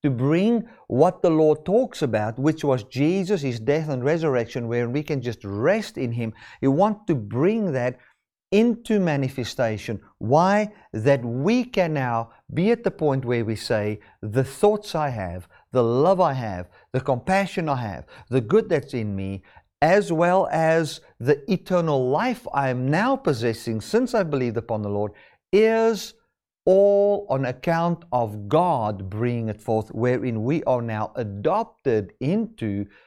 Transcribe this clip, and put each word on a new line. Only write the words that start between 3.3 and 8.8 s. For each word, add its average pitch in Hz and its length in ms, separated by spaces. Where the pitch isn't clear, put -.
his 123 180
death 147 300
and 127 140
resurrection, 131 640
where 120 200
we 139 160
can 143 180
just 117 220
rest 135 540
in 123 140
him. 117 220
He 135 60
wants 196 400
to 160 80
bring 147 580
that 127 260
into 226 480